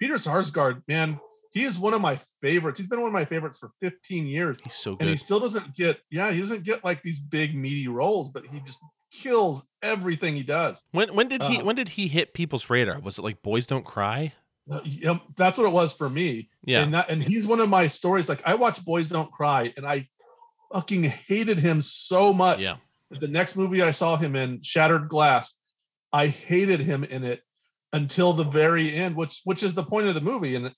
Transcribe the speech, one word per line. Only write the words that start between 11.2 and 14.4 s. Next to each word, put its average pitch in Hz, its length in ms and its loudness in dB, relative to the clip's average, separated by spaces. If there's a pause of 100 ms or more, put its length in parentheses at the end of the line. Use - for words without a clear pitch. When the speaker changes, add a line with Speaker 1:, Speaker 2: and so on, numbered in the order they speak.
Speaker 2:
did 262 160 -4
he, 240 160 0
Speaker 1:
Uh, 151 60 -4
Speaker 2:
when 220 100 0
did 247 140 -4
he 196 180 -4
hit 156 260 -2
people's 156 360 -4
radar? 110 320 2
Was 95 160 -10
it, 95 60 -10
like, 104 180 -6
Boys 113 260 -2
Don't 131 160 -2
Cry? 113 480 -2 (400)